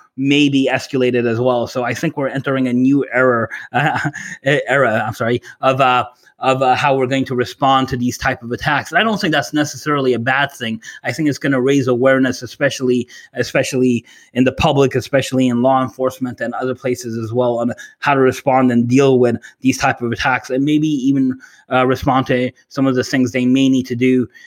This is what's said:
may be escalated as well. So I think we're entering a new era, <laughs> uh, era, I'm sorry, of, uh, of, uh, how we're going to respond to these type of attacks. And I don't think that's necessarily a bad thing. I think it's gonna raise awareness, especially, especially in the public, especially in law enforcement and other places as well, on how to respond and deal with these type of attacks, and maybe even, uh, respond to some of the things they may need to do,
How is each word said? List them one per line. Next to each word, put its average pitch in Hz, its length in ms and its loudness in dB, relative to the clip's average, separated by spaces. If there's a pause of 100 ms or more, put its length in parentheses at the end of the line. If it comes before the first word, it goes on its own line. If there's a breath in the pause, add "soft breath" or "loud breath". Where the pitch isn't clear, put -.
(180 soft breath)
may 143 320 2
be 135 220 2
escalated 127 560 0
as 113 120 -2
well. 123 280 0
So 127 160 -6
I 123 100 -4
think 160 240 -6
we're 139 100 -2
entering 135 400 -2
a 120 60 -2
new 131 400 2
era, 123 360 2 (100)
<laughs> - 120 -18
uh, 139 380 0 (340 loud breath)
era, 131 600 2
I'm 113 80 -4
sorry, 120 280 -2 (200 loud breath)
of, 131 180 2
uh, 123 260 2 (340 soft breath)
of, 131 220 2
uh, 127 140 4
how 143 200 2
we're 131 120 0
going 135 180 -2
to 131 100 -6
respond 131 520 0
to 135 100 -6
these 123 200 -2
type 131 260 -4
of 117 80 -8
attacks. 135 400 -4
And 165 80 2
I 208 40 2
don't 214 180 -2
think 180 100 -2
that's 147 220 -2
necessarily 143 600 -2
a 113 60 -2
bad 131 320 -2
thing. 113 300 -8 (220 loud breath)
I 123 80 -6
think 147 180 -2
it's 131 80 -2
gonna 139 240 0
raise 135 260 2
awareness, 131 540 2
especially, 127 680 -2 (260 loud breath)
especially 127 720 0 (280 loud breath)
in 127 100 2
the 131 80 2
public, 139 440 2
especially 131 520 0
in 120 140 0
law 131 200 2
enforcement 127 600 -4
and 117 140 -6
other 127 200 -4
places 120 420 -6
as 113 140 -6
well, 120 280 0
on 120 140 -2 (260 loud breath)
how 143 140 0
to 135 60 2
respond 131 520 2
and 120 160 2
deal 131 320 4
with 117 180 2 (240 loud breath)
these 127 160 0
type 131 240 -2
of 120 100 -4
attacks, 123 380 -2
and 131 160 -2
maybe 151 220 2
even, 135 520 0 (320 loud breath)
uh, 127 140 2
respond 127 420 0
to 123 240 0 (180 soft breath)
some 135 160 -2
of 135 100 2
the 123 80 2
things 127 280 0
they 127 140 0
may 131 240 4
need 131 160 0
to 123 100 -6
do, 127 320 2 (200 loud breath)